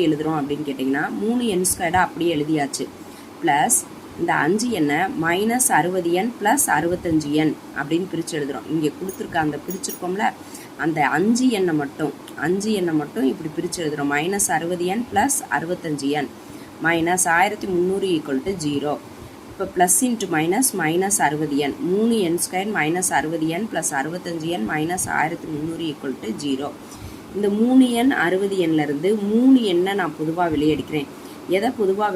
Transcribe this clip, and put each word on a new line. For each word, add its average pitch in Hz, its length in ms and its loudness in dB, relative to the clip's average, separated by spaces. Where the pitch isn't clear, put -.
எழுதுறோம் 156 320 2
அப்படின்னு 147 280 -2
கேட்டிங்கன்னா, 135 360 0
மூணு 240 240 0
N 185 40 2
squared-ஆ 180 360 0
அப்படியே 170 280 -2
எழுதியாச்சு. 147 500 -2
பிளஸ் 160 340 2
இந்த 170 140 0
அஞ்சு 175 360 2
எண்ணை 156 300 0
மைனஸ் 208 460 2
அறுபது 175 320 0
எண் 196 280 2
பிளஸ் 214 260 2
அறுபத்தஞ்சு 165 520 0
எண் 151 120 4
அப்படின்னு 160 320 -2
பிரிச்சு 165 280 -4
எழுதுறோம். 139 320 -4
இங்க 151 280 0
கொடுத்துருக்க 185 460 -6
அந்த 147 200 -2
பிரிச்சிருக்கோம்ல, 185 580 -4
அந்த 151 300 2
அஞ்சு 226 420 4
எண்ணை 190 240 2
மட்டும், 147 400 -2
அஞ்சு 196 280 0
எண்ணை 175 200 0
மட்டும் 151 380 0
இப்படி 156 260 -6
பிரிச்சு 175 260 -4
எழுதுறோம். 143 320 -2
மைனஸ் 190 420 0
அறுபது 170 280 -2
எண் 214 280 0
பிளஸ் 240 260 2
அறுபத்தஞ்சு 156 520 -2
எண் 143 220 -2
minus 170 440 2
ஆயிரத்தி 202 400 2
முந்நூறு 185 400 2
equal 147 380 0
to 190 60 0
zero. 147 260 0
இப்போ 185 160 -4
plus 180 200 4
into 240 260 -2
minus, 175 340 2
மைனஸ் 180 460 2
அறுபது 147 300 0
என். 135 80 -2
மூணு 226 240 4
என் 165 180 2
ஸ்கொயர் 196 320 -2
மைனஸ் 170 340 0
அறுபது 160 260 -2
என் 202 140 -4
பிளஸ் 160 200 -4
அறுபத்தஞ்சு 165 560 -4
என் 208 160 -2
மைனஸ் 165 340 -2
ஆயிரத்தி 165 340 -2
முந்நூறு 160 380 -6
ஈக்குவல் 135 220 -6
டு 214 60 -6
ஜீரோ. 139 260 -2
இந்த 208 120 0
மூணு 254 260 8
என் 269 100 4
அறுபது 190 400 0
எண்ணிலிருந்து 156 460 2
மூணு 254 260 8
எண்ணை 185 300 2
நான் 156 180 -2
பொதுவா 165 340 0
வெளியே 151 220 4
எடுக்கிறேன். 147 340 -4
எதை 226 220 0
பொதுவா 202 360 2